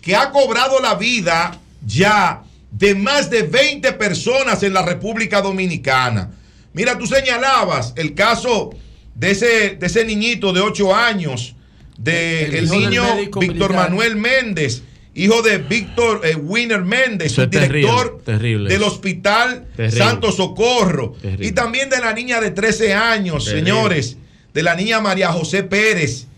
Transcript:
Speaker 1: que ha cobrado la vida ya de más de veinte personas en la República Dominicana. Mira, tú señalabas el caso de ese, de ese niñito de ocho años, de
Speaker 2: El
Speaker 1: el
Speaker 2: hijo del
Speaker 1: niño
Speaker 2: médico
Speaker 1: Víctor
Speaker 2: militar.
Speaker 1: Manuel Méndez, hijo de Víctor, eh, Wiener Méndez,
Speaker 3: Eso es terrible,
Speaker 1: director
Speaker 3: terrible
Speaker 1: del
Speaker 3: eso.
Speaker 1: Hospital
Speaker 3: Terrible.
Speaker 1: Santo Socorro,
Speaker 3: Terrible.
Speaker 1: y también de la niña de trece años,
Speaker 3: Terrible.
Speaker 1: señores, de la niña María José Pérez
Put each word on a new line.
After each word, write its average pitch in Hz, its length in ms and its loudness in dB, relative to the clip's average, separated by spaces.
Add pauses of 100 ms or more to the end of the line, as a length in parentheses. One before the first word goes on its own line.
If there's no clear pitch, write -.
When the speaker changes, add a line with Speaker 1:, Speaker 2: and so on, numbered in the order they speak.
Speaker 1:
que 175 140 -2
ha 269 160 2
cobrado 262 500 2
la 233 140 0
vida 175 640 0 (280)
ya 180 560 2 (280)
de 196 240 2
más 262 360 0
de 226 120 2
veinte 262 500 0
personas 233 680 0
en 196 120 0
la 185 80 2
República 202 580 -2
Dominicana. 131 920 -2 (420)
Mira, 240 260 -2
tú 247 80 -8
señalabas 240 920 0
el 151 180 -4
caso 220 560 0 (440)
de 165 160 0
ese, 214 460 2
de 180 100 -4
ese 220 180 2
niñito 214 480 -2
de 180 80 2
ocho 202 340 2
años, 185 600 -2 (420)
de 165 480 -2
Speaker 2:
El 147 100 -4
Speaker 1:
el 165 100 -2
Speaker 2:
hijo 165 100 2
del 202 60 2 (100)
Speaker 1:
niño 240 240 2
Speaker 2:
médico 202 260 -4
Speaker 1:
Víctor 180 300 0
Speaker 2:
militar. 180 200 2
Speaker 1:
Manuel 220 260 0
Méndez, 208 680 0 (320)
hijo 220 280 2
de 214 160 4
Víctor, 208 640 -2
eh, 160 100 2
Wiener 202 480 -2
Méndez, 208 500 0
Speaker 3:
Eso - 120 2
es 123 60 -2
terrible, 147 280 2 (100)
Speaker 1:
director 240 360 0
Speaker 3:
terrible 107 440 -2
Speaker 1:
del 196 140 2
Speaker 3:
eso. 208 80 2
Speaker 1:
Hospital 208 760 -2 (100)
Speaker 3:
Terrible. 113 280 -2
Speaker 1:
Santo 226 280 0
Socorro, 185 800 0 (100)
Speaker 3:
Terrible. 95 240 -4
Speaker 1:
y 226 60 -4
también 254 360 -2
de 262 120 0
la 226 120 -2
niña 240 280 -2
de 214 100 -2
trece 214 420 0
años, 202 520 0
Speaker 3:
Terrible. 160 260 0
Speaker 1:
señores, 185 460 0 (360)
de 151 100 -2
la 170 120 2
niña 220 260 0
María 190 320 0
José 180 300 -2
Pérez 202 640 0 (120)